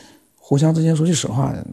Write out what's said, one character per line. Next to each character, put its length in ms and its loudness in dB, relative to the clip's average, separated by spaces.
互 220 -2
相 160 2
之 80 0
间 120 2
说 120 0
句 80 2
实 120 -2
话， 280 -2